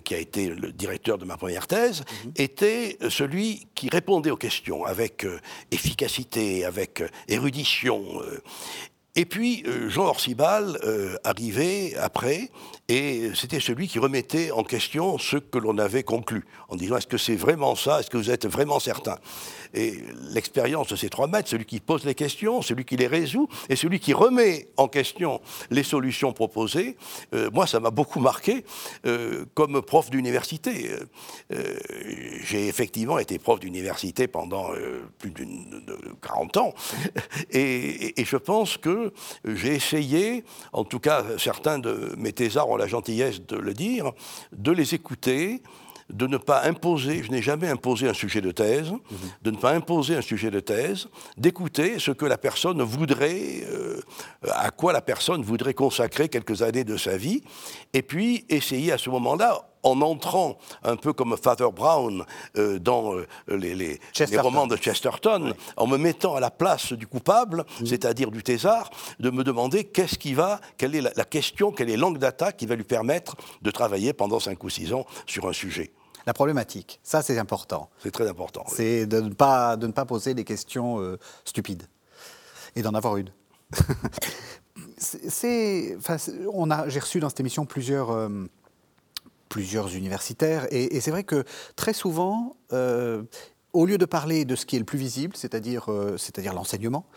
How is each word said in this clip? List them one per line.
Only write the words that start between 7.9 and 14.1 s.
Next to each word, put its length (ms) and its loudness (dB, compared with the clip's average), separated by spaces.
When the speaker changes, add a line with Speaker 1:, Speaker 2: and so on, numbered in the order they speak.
Speaker 1:
euh. 180 -10
Et 60 4
puis, 400 0
euh, 240 -2
Jean 160 2
Orsibal, 760 2
euh, 400 -2
arrivait 760 0
après, 520 0
et 460 2
c'était 260 -2
celui 280 -2
qui 100 -6
remettait 540 2